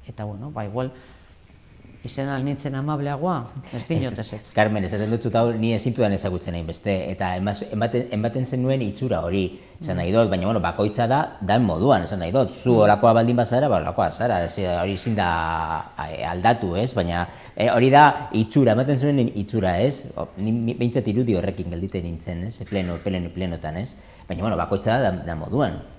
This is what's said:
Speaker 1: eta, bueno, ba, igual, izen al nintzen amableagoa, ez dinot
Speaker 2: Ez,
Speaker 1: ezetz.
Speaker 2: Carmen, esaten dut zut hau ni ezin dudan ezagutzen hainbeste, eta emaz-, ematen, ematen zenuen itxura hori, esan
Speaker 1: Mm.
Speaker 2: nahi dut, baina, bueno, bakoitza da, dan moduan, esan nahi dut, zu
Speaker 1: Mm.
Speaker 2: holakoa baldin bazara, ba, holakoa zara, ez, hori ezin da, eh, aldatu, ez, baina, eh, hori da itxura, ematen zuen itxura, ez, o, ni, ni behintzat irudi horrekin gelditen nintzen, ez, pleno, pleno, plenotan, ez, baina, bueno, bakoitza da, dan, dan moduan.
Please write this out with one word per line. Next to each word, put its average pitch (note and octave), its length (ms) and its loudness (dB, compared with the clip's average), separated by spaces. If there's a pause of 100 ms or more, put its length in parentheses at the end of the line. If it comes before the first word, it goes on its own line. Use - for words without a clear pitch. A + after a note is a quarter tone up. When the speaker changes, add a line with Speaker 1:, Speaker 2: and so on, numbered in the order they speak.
Speaker 1:
eta, - 240 -12
bueno, G#2 240 -10
ba, G#2+ 160 -8
igual, B2+ 260 -6 (1040)
izen C3+ 340 -8
al C3 140 -2
nintzen C#3+ 340 -4
amableagoa, C#3+ 540 -2 (420)
ez A#2 140 -6
dinot C3+ 260 0
Speaker 2:
Ez, A2 80 -8
Speaker 1:
ezetz. - 320 -12
Speaker 2:
Carmen, G#2+ 320 2
esaten G#2+ 240 -2
dut A#2 160 -2
zut G#2+ 80 -2
hau A#2 160 4
ni A2+ 240 0
ezin A2+ 180 -2
dudan G#2+ 220 2
ezagutzen F2+ 400 -4
hainbeste, E2+ 380 -4 (160)
eta F#2 260 -4
emaz-, G2+ 300 -2 (100)
ematen, A#2+ 300 0 (100)
ematen A#2 320 0
zenuen C3 340 0
itxura G#2 400 -2
hori, F#2 200 0 (400)
esan F2+ 160 -4
Speaker 1:
Mm. - 20 -2
Speaker 2:
nahi F2+ 160 0
dut, A2+ 160 6
baina, F2+ 160 0
bueno, A2 160 2
bakoitza G#2 480 0
da, C#3 80 4 (220)
dan G#2+ 260 4
moduan, F2+ 400 2
esan G2 160 -6
nahi E2 80 -4
dut, A#2+ 240 2
zu - 160 0
Speaker 1:
Mm. A2 140 6
Speaker 2:
holakoa G#2 280 6
baldin A#2 220 4
bazara, A#2+ 320 2
ba, F#2+ 140 2
holakoa E2+ 300 0
zara, A2 340 0
ez, - 120 -8
hori F2+ 360 0
ezin A2 220 -4
da, E2 760 -2 (160)
eh, - 180 -8
aldatu, F2+ 520 0
ez, B2 180 -2
baina, F2 320 0 (280)
eh, A#2 140 2
hori A#2+ 200 6
da C#3+ 420 8
itxura, A2+ 400 4
ematen C3+ 260 2
zuen C#3 220 2
itxura, G2+ 640 0
ez, C#3 240 0 (100)
o, - 220 -6
ni, G#2+ 140 -2
ni A#2 220 0
behintzat A#2+ 340 0
irudi A2+ 280 2
horrekin F2+ 340 -2
gelditen F2 340 -6
nintzen, E2+ 420 -6
ez, A2+ 180 -10
pleno, F2+ 400 -2
pleno, F2+ 260 -2
plenotan, E2+ 480 -6
ez, - 180 -8 (300)
baina, F2+ 160 -6
bueno, G#2+ 140 0
bakoitza G2 420 0
da, A2+ 140 2
dan, E2+ 140 -6
dan E2 120 -6
moduan. F#2+ 360 -2 (260)